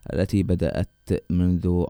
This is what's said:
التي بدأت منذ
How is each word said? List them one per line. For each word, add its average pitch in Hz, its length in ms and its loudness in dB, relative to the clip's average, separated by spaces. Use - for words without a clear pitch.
التي 95 300 0
بدأت 90 460 -2
منذ 90 600 2